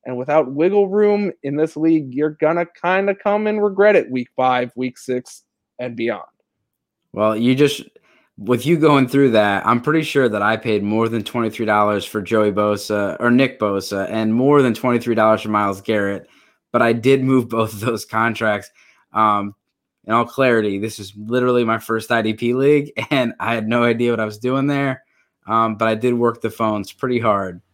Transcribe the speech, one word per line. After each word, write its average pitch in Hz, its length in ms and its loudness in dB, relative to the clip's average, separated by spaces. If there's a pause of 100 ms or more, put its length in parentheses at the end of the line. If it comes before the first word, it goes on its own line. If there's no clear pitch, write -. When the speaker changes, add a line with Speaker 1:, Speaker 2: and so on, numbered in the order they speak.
Speaker 1:
And 127 120 -8
without 139 360 0
wiggle 190 340 2
room 208 440 2 (120)
in 143 140 -4
this 160 180 -2
league, 156 380 0
you're 151 160 0
gonna 160 360 0 (160)
kinda 196 340 0
come 208 320 -2
and 214 140 -2
regret 202 360 4
it 120 120 2
week 127 260 -4
five, 127 400 0
week 127 220 -6
six, - 460 -8 (340)
and 120 200 -8
beyond. 113 260 -4 (880)
Speaker 2:
Well, 107 240 0
you 120 180 2
just, 139 280 2 (560)
with 113 280 -2
you 165 120 2
going 143 320 4
through 135 220 4
that, 104 360 2
I'm 120 140 2
pretty 156 220 -2
sure 135 260 0
that 104 120 -2
I 107 140 2
paid 107 280 -2
more 110 260 0
than 110 140 -4
twenty-three 113 420 -4
dollars 104 400 0
for 107 160 -6
Joey 104 320 0
Bosa, 104 680 -2
or 120 100 2
Nick 127 300 2
Bosa, 98 500 -4
and 110 240 -2
more 139 280 4
than 123 120 2
twenty-three 120 420 -2
dollars 110 260 2
for 107 80 -8
Myles 101 320 -2
Garrett, 101 480 -4 (420)
but 117 100 2
I 117 120 4
did 131 280 4
move 131 280 2
both 113 240 -2
of 104 80 -12
those 113 240 -4
contracts. 110 680 -2 (400)
Um, 104 420 0 (520)
in 110 80 -2
all 117 120 2
clarity, 113 540 0
this 107 200 -8
is 98 180 -16
literally 123 480 0
my 113 120 0
first 110 340 -4
I 117 100 2
D 110 120 -2
P 120 200 -2
league, 143 480 2
<laughs> - 100 -8
and 127 300 0
I 113 120 -2
had 110 140 -4
no 120 160 0
idea 120 280 0
what 113 100 -2
I 107 40 -2
was 104 120 -10
doing 131 300 -2
there, 139 360 -4 (420)
um, 113 300 0
but 110 140 0
I 110 60 2
did 120 180 0
work 120 280 0
the 117 80 -4
phones 107 440 -4
pretty 123 260 -4
hard. 98 420 -2 (120)